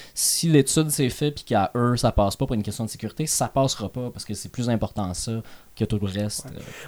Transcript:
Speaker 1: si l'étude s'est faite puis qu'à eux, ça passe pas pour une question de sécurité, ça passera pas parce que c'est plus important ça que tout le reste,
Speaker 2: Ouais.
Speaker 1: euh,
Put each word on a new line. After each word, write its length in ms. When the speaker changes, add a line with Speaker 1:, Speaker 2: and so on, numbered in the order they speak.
Speaker 1:
si 340
l'étude 400
s'est 220
faite 240
puis 100
qu'à 300
eux, 240
ça 140
passe 220
pas 120
pour 80
une 80
question 220
de 40
sécurité, 380
ça 220
passera 420
pas 200
parce 140
que 80
c'est 180
plus 200
important 420
ça 300
que 100
tout 160
le 60
reste, 400
Speaker 2:
Ouais. 100
Speaker 1:
euh, 40